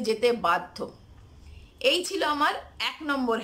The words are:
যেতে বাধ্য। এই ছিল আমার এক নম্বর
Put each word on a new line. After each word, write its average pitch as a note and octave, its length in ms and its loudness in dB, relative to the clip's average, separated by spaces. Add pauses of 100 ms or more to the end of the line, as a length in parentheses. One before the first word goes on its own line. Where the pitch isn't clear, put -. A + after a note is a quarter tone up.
যেতে A3 220 2 (160)
বাধ্য। F3 320 0 (1120)
এই F4 160 2
ছিল E4+ 140 -4 (140)
আমার D4+ 180 2 (360)
এক - 80 -14 (120)
নম্বর B3 340 2